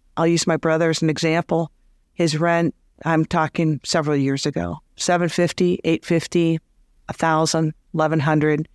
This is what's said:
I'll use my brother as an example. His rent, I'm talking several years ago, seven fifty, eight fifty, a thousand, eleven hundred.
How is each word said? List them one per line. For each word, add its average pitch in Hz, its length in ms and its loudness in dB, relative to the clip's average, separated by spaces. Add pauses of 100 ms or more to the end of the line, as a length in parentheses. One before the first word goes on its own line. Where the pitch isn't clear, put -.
(160)
I'll 165 120 2
use 170 180 2
my 160 120 0
brother 160 340 0
as 156 100 -4
an 160 80 0
example. 165 640 -2 (420)
His 156 240 0
rent, 170 380 0 (280)
I'm 160 220 2
talking 156 580 -2
several 151 320 -2
years 135 300 -2
ago, 139 320 -4 (180)
seven 175 340 0
fifty, 175 540 0
eight 165 220 0
fifty, 165 540 0 (500)
a - 40 -10
thousand, 160 600 0 (200)
eleven 156 260 0
hundred. 151 560 0